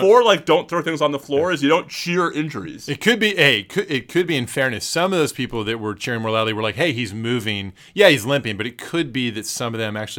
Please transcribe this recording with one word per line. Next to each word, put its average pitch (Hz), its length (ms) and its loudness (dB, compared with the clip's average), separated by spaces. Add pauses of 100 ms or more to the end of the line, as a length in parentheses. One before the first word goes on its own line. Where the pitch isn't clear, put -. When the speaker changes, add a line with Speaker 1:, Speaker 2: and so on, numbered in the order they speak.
Speaker 1:
Before, 220 220 8
like, 202 220 4
"Don't 165 240 2
throw 170 140 -2
things 165 180 -4
on 147 120 2
the 139 60 -4
floor," 147 320 -2
Speaker 2:
Yeah. 175 40 0
Speaker 1:
is 139 80 -2
you 139 60 2
don't 170 200 2
cheer 175 420 -2
injuries. 151 580 -8
Speaker 2:
It 143 120 -6
could 226 180 2
be, 202 160 0
hey, 143 260 4
it 95 100 -12
could, 202 200 -4
it 131 180 -4
could 175 180 0
be, 160 100 0
in 120 100 -2
fairness, 131 380 -2
some 180 280 0
of 185 60 2
those 147 140 2
people 117 320 -4
that 113 160 -4
were 104 140 -4
cheering 117 280 -4
more 110 80 -2
loudly 110 220 2
were 107 100 -2
like, 110 140 -2
"Hey, 160 160 0
he's 113 220 -4
moving. 110 580 -4 (220)
Yeah, 196 160 8
he's 117 160 2
limping," 127 300 0
but 107 100 -4
it 120 120 -12
could 165 340 -4
be 123 180 -2
that 104 160 -8
some 117 280 -6
of 113 40 -4
them 107 180 -4
actually 107 220 -8